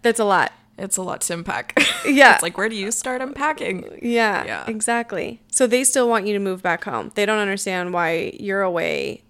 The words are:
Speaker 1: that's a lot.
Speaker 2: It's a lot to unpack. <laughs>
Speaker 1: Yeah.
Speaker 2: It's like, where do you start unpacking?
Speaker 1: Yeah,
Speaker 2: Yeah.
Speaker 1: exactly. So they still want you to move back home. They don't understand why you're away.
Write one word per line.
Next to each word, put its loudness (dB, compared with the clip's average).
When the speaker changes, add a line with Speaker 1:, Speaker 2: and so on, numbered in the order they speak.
Speaker 1:
that's 2
a 2
lot. 4
Speaker 2:
It's -6
a -2
lot -6
to -4
unpack. -4
<laughs> -2
Speaker 1:
Yeah. 8
Speaker 2:
It's 2
like, -4
where 0
do -8
you -4
start -4
unpacking? -6
Speaker 1:
Yeah, 0
Speaker 2:
Yeah. -6
Speaker 1:
exactly. -4
So 2
they 2
still 2
want 2
you 0
to 0
move -4
back -2
home. -6
They 0
don't 2
understand -2
why 0
you're -2
away. -2